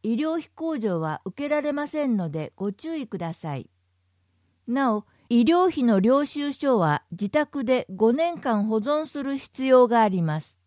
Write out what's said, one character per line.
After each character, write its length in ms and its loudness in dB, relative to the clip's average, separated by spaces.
医 100 -2
療 200 -2
費 220 -6
控 220 -6
除 240 -2
は 240 -6
受 200 -8
け 40 -6
ら 120 0
れ 120 -4
ま 140 -6
せ 180 -4
ん 120 0
の 120 -4
で 260 -8
ご 160 -6
注 240 -10
意 120 -8
く 100 -10
だ 160 -8
さ 220 -10
い。 160 -12
な 260 0
お、 120 -4
医 120 4
療 300 4
費 120 -2
の 160 4
領 260 4
収 280 -6
書 240 0
は 320 2
自 200 -6
宅 360 -2
で 240 0
五 240 2
年 240 -2
間 280 -2
保 120 0
存 300 -2
す 160 -8
る 140 -4
必 280 -8
要 220 8
が 160 4
あ 40 4
り 140 0
ま 200 -2
す。 260 -20